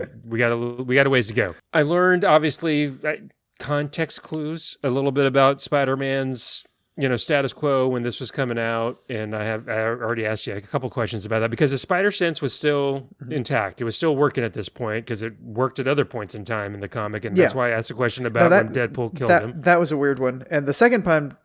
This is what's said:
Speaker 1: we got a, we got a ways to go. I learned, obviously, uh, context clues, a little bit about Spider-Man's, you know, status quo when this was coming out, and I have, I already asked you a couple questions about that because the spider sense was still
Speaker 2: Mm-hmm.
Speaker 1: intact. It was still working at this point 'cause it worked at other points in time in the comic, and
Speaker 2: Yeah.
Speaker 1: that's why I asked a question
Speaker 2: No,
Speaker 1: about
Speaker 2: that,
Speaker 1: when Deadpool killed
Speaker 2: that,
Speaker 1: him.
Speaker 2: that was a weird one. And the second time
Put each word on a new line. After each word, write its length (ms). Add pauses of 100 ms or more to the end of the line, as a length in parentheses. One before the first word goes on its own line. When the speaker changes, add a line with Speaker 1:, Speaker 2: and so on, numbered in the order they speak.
(240)
Speaker 1:
we 140
got 140
a, 40
we 380
got 140
a 20
ways 160
to 80
go. 220 (160)
I 100
learned, 420
obviously, 800
uh, 100 (440)
context 640
clues, 640
a 60
little 220
bit 140
about 340
Spider-Man's, 1040 (320)
you 120
know, 80
status 380
quo 340
when 140
this 180
was 100
coming 280
out, 500
and 280
I 80
have, 240
I 160
already 420
asked 200
you 80
a 60
couple 300
questions 340
about 160
that 100
because 200
the 80
spider 320
sense 320
was 100
still 560 (140)
Speaker 2:
Mm-hmm. 100
Speaker 1:
intact. 480
It 40
was 120
still 200
working 280
at 80
this 160
point 380
'cause 160
it 180
worked 380
at 80
other 180
points 300
in 100
time 300
in 60
the 80
comic, 360
and 140
Speaker 2:
Yeah. 60
Speaker 1:
that's 100
why 140
I 20
asked 200
a 40
question 300
Speaker 2:
No, 40
Speaker 1:
about 220
Speaker 2:
that, 160
Speaker 1:
when 80
Deadpool 420
killed 140
Speaker 2:
that, 140
Speaker 1:
him. 180
Speaker 2:
that 160
was 140
a 40
weird 220
one. 320
And 160
the 80
second 300
time 400